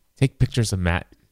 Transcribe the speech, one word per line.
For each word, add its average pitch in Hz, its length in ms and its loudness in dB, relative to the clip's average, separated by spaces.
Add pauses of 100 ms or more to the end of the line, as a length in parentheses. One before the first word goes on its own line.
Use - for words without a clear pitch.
(160)
Take - 220 0
pictures 120 340 0
of 95 60 0
Matt 87 300 -2 (240)